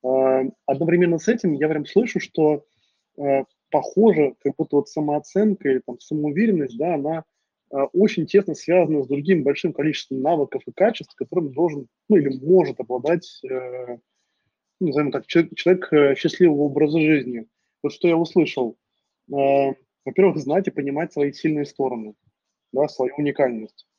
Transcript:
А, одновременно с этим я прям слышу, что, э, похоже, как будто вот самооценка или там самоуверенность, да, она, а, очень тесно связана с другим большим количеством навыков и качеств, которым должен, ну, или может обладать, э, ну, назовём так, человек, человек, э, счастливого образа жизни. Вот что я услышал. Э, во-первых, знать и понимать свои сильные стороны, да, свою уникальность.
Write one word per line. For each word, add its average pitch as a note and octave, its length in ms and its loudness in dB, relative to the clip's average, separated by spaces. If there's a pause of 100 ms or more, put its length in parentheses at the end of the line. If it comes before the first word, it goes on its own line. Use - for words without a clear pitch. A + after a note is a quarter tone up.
А, C3 380 2 (240)
одновременно E3+ 520 2
с - 100 -2
этим G#3 260 0
я D3+ 140 -2
прям D#3 180 -4
слышу, A3+ 340 0
что, D3+ 440 0 (540)
э, C#3 260 0 (260)
похоже, D#3 680 2
как C3+ 160 -4
будто D3+ 200 -4
вот C#3+ 120 0
самооценка D3+ 840 -2
или C3 100 0
там A#2+ 200 -14
самоуверенность, D3+ 800 -2
да, E3 160 -2
она, D3+ 300 -4 (460)
а, C#3 160 -2
очень F#3 400 0
тесно F#3+ 280 2
связана D#3 480 0
с B2 60 -6
другим D3 360 0
большим C#3+ 280 -2
количеством C#3+ 500 -4
навыков D3 440 -2
и A#2+ 60 -14
качеств, G#3+ 440 -2
которым D#3+ 360 -6
должен, C#3+ 360 -2 (200)
ну, G#3+ 80 6
или C#3 120 4 (160)
может D#3 360 4
обладать, B2+ 600 -4 (100)
э, B2 480 -8 (840)
ну, F#3 80 0
назовём D3 240 0
так, - 140 -6
человек, E3 300 0
человек, F3+ 360 0
э, C#3+ 240 6
счастливого D#3 460 2
образа D3 380 0
жизни. B2+ 460 0 (360)
Вот D3 100 -4
что - 160 -2
я E3 80 4
услышал. D3+ 600 0 (560)
Э, C#3 400 2 (320)
во-первых, F#3+ 340 2
знать D3+ 300 -2
и - 20 -4
понимать C#3+ 420 -6
свои C#3+ 200 -2
сильные D3 340 -2
стороны, A#2+ 480 -6 (580)
да, C#3+ 160 0
свою - 280 -4
уникальность. C3 680 -4 (120)